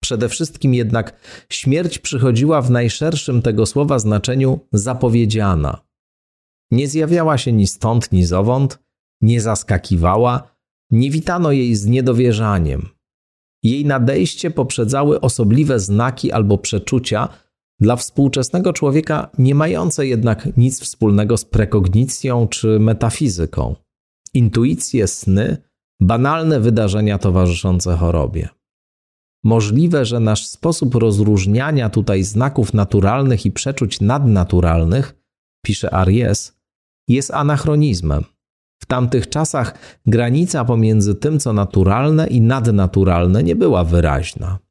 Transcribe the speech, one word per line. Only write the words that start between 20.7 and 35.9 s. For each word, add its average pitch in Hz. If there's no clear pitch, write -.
wspólnego 104
z -
prekognicją 110
czy 110
metafizyką. 104
Intuicje, 120
sny, 101
banalne 139
wydarzenia 107
towarzyszące 90
chorobie. 82
„Możliwe, 117
że 117
nasz 107
sposób 143
rozróżniania 107
tutaj 98
znaków 113
naturalnych 107
i 98
przeczuć -
nadnaturalnych”, 95
pisze 98
Ariès, 95